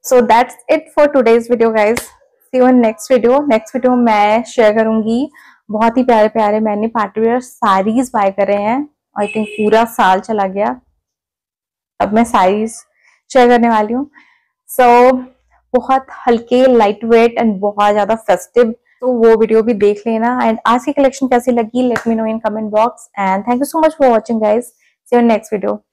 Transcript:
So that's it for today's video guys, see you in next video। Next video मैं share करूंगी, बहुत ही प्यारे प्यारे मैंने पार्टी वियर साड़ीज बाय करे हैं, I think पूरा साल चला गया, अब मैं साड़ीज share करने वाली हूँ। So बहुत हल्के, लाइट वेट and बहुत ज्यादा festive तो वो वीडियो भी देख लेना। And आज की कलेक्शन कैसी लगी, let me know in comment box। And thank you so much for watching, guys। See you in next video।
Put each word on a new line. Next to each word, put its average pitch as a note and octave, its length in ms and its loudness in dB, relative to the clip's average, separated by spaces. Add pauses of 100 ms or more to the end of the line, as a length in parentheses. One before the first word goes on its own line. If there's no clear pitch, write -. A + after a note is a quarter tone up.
So B3+ 160 2
that's A#3+ 560 0
it D#4 40 -6 (180)
for D4 160 2
today's A#3 360 2
video A3+ 240 2
guys, A3 240 0
see - 640 -6
you B3+ 80 4
in B3+ 140 4
next A3+ 320 -2
video। C4 320 0
Next A3 260 -2
video B3+ 200 0
मैं A3 480 2
share A3 320 0
करूंगी, A3 560 -2 (400)
बहुत A3+ 260 0
ही C4 60 0
प्यारे A3 240 2
प्यारे G#3+ 320 -2
मैंने G#3+ 280 -2
पार्टी A3 340 -6
वियर A#3 180 0
साड़ीज A3 760 -2
बाय G3+ 180 0
करे G3 240 -2
हैं, A#3 340 -4 (300)
I G#3 40 -2
think G#3+ 220 -6
पूरा G#3+ 400 0
साल G3 340 0
चला G#3 280 -4
गया, G#3+ 340 -6 (1200)
अब G#3 120 -2
मैं A3+ 100 2
साड़ीज G#3+ 500 0 (600)
share B3 140 4
करने A#3+ 220 2
वाली A3 240 -2
हूँ। C4+ 180 -8 (680)
So B3 340 4 (600)
बहुत C4 300 -2 (220)
हल्के, B3 500 2
लाइट G#3 260 0
वेट A#3 360 2
and A3 200 0
बहुत G#3 340 0
ज्यादा G#3 220 0
festive A#3 600 0 (260)
तो B3+ 60 -4
वो A3+ 300 4
वीडियो A3 260 2
भी A#3 100 -2 (120)
देख G#3 220 0
लेना। A#3 340 -2
And A3+ 160 -2 (100)
आज A#3+ 180 0
की D4 80 -4
कलेक्शन C4+ 340 0
कैसी B3 240 0
लगी, A#3+ 380 -2
let A#3 180 -4
me A3+ 120 -2
know A3 140 -4
in A3+ 120 -8
comment G#3+ 320 -6
box। A#3 400 -2
And G3 320 -4
thank B3 160 -2
you C#4 80 -14
so D#4+ 120 0
much D#4 120 0
for B3+ 180 4
watching, A3 240 -2
guys। G#3+ 320 -2 (340)
See - 100 -2
you A#3+ 60 4
in A#3 60 2
next G#3+ 260 -2
video। G#3 280 -6 (120)